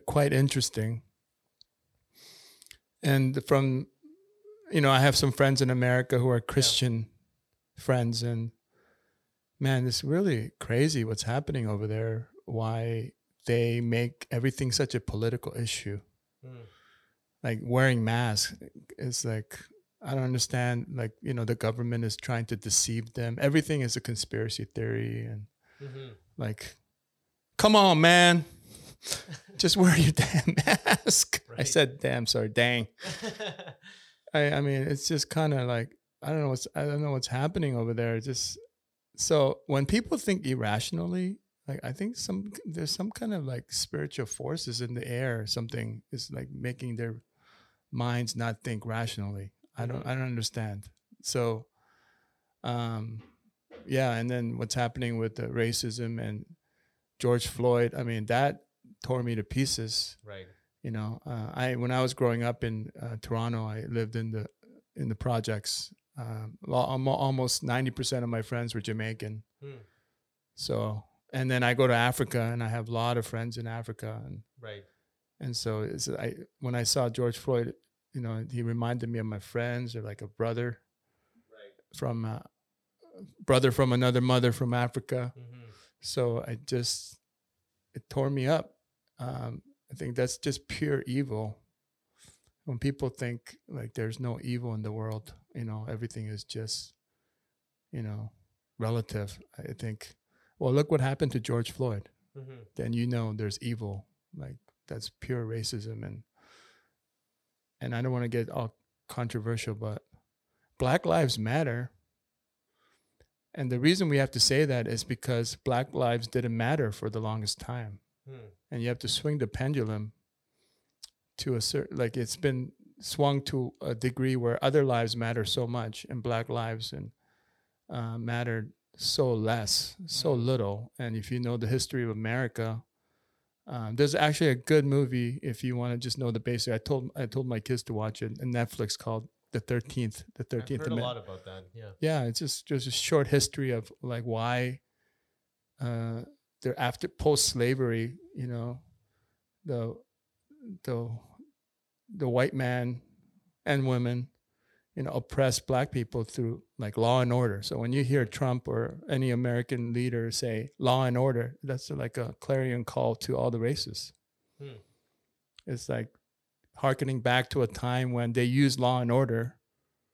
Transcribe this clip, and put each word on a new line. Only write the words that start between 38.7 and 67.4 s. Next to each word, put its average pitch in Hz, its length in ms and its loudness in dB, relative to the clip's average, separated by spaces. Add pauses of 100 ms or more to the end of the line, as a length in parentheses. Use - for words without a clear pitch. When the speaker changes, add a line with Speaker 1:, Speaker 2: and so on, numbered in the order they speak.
Speaker 1:
so 139 500 4
when 139 200 4
people 233 300 2
think 185 280 0
irrationally, 165 920 0 (300)
like, - 160 -6
I 120 80 -6
think 202 260 -6
some, 196 360 -6 (120)
there's 160 260 -4
some 190 200 -4
kind 220 220 -6
of, 156 120 -4
like, 127 260 -6
spiritual 147 560 -4
forces 127 540 -6
in 120 120 -6
the 120 140 -6
air 123 340 -2
or 107 60 -6
something 113 640 -4
is, 127 200 -10
like, 131 200 -8
making 127 460 -6
their 117 200 -6 (760)
minds 120 440 -2
not 117 280 -4
think 113 220 -4
rationally. 101 680 -4 (240)
I 117 100 -6
don't, 123 140 -4
Speaker 2:
Mm-hmm. - 100 -8
Speaker 1:
I 127 60 0
don't 131 80 -4
understand. 110 640 -4 (340)
So, 117 420 -2 (1000)
um, 113 580 -4 (640)
yeah, 131 300 2
and 117 140 -2
then 120 280 -2
what's 113 180 -4
happening 120 420 -2
with 113 180 -2
the 117 120 -6
racism 117 720 -2
and 107 240 -6 (760)
George 120 280 2
Floyd, 120 480 4
I - 80 -4
mean, 113 240 -2
that 131 380 2 (380)
tore 127 200 -2
me 117 120 -2
to 107 80 -2
pieces. - 800 -2
Speaker 2:
Right. 98 220 -16 (380)
Speaker 1:
You 120 80 -6
know, 110 360 -6
uh, 113 260 -6
I, 127 220 -2
when 123 160 -2
I 127 100 2
was 127 140 0
growing 117 280 2
up 120 200 -2
in, 113 260 -4 (100)
uh, 117 220 -8
Toronto, 113 460 -2
I 107 200 -8
lived 113 280 -2
in 113 160 -4
the, 107 160 -4 (480)
in 127 140 -4
the 107 60 -2
projects. 113 800 -2 (240)
Um, 110 480 -10
lo-, 123 140 0
almo-, 131 340 2
almost 131 500 0